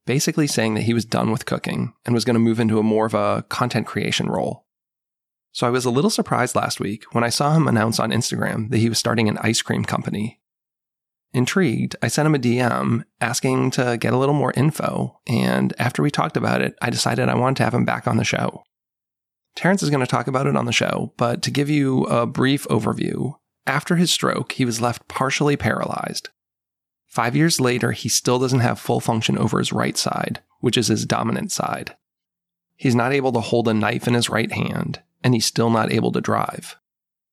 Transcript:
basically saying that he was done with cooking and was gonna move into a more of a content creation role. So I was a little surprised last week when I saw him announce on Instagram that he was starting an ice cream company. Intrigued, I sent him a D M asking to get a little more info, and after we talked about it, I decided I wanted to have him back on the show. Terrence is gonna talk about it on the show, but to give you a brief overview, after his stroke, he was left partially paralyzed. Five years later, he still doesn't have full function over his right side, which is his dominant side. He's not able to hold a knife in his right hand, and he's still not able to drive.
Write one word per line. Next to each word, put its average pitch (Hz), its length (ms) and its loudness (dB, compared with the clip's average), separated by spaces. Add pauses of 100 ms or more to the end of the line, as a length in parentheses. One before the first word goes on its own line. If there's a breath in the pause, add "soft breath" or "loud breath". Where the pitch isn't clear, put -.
basically 156 420 0
saying 110 280 0
that 110 100 -2
he 117 100 2
was 110 100 0
done 117 280 0
with - 140 -4
cooking - 480 -4 (100)
and 117 100 0
was 117 100 0
gonna 117 140 2
move 113 220 2
into 110 180 2
a 107 60 2
more 110 220 2
of 110 80 -2
a 104 340 0
content 120 400 -2
creation - 400 -2
role. - 360 -4 (880)
So - 140 -2
I 120 40 2
was 123 160 0
a 123 40 2
little 147 200 4
surprised - 440 0
last - 260 -2
week 104 320 -6
when 117 120 2
I 117 60 0
saw 147 240 2
him 156 120 4
announce 117 320 2
on 113 120 0
Instagram 110 580 -2
that 127 80 0
he 113 140 4
was 110 80 -2
starting 117 280 2
an 104 140 -2
ice 113 220 0
cream 120 240 -2
company. - 560 -4 (880)
Intrigued, 127 720 0
I 120 60 0
sent 147 180 0
him 156 80 4
a 143 40 2
D 120 220 2
M 120 460 0 (160)
asking 131 480 0
to 123 280 0
get 117 140 -2
a 127 60 2
little 135 160 2
more 131 200 0
info, - 720 -2
and 65 520 0
after 123 240 -2
we 147 80 2
talked - 260 -2
about 120 240 0
it, 131 220 -2
I 120 80 0
decided 123 400 0
I 123 60 2
wanted 127 200 0
to - 60 0
have 117 100 0
him 123 140 2
back 120 200 -2
on 117 120 2
the 123 60 0
show. - 400 -4 (880)
Terrence 190 280 0
is 151 60 0
gonna 139 180 2
talk 120 200 0
about 135 200 0
it 143 100 2
on 123 100 0
the 120 60 -2
show, - 440 -2
but 120 240 0
to 127 100 -4
give 139 200 0
you 135 340 2
a 120 220 0
brief 131 380 0
overview, 120 720 -2 (300)
after 143 300 0
his 170 140 2
stroke, - 420 -2
he 131 140 0
was 113 160 -2
left 120 260 -4
partially 139 480 0
paralyzed. - 720 -4 (800)
Five 120 280 -2
years 160 260 2
later, 123 320 2
he 117 180 -6
still - 280 2
doesn't 127 220 2
have 120 180 2
full 123 220 -2
function 120 380 0
over 110 200 2
his - 140 -2
right - 240 0
side, - 460 -4 (180)
which 123 160 2
is 120 120 2
his 113 180 2
dominant 120 440 -2
side. - 460 -6 (800)
He's 127 180 2
not 120 200 2
able 135 180 0
to 117 80 0
hold 117 280 0
a 110 60 2
knife 107 320 0
in 120 60 2
his 120 160 2
right - 240 -2
hand, - 500 -6 (220)
and 127 100 4
he's 113 120 2
still 117 240 0
not 113 200 2
able 120 220 0
to 120 80 -2
drive. - 560 -4 (560)